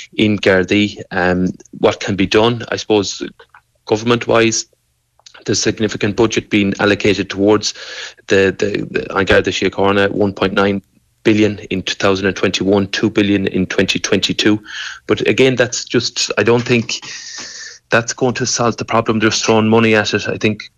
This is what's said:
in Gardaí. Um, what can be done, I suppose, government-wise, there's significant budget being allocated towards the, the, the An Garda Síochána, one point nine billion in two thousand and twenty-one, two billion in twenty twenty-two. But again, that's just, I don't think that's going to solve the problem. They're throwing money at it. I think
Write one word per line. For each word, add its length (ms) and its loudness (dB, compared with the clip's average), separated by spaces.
in 240 2
Gardaí. 600 2
Um, 380 0
what 220 0
can 160 -4
be 100 0
done, 440 2
I 80 -4
suppose, 440 0
government-wise, 800 0
there's 160 -2
significant 540 -2
budget 360 0
being 280 2
allocated 500 0
towards 440 2
the, 300 2
the, 100 0
the 260 -6
An 100 0
Garda 260 2
Síochána, 580 0
one 240 0
point 200 -2
nine 280 0
billion 360 2
in 140 -4
two 120 -6
thousand 300 0
and 100 0
twenty-one, 520 2
two 240 0
billion 360 2
in 200 -2
twenty 320 -2
twenty-two. 580 0
But 220 -2
again, 280 2
that's 300 -2
just, 540 -2
I 40 2
don't 220 2
think 360 -2
that's 220 0
going 220 0
to 100 -4
solve 320 -2
the 80 -6
problem. 340 0
They're 120 2
throwing 380 2
money 260 4
at 180 0
it. 140 -2
I 100 -4
think 400 -2